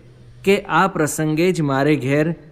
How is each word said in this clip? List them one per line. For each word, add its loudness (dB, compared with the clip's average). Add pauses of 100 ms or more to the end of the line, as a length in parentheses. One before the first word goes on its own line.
(440)
કે 2
આ 0
પ્રસંગે 0
જ -2
મારે 2
ઘેર 0 (180)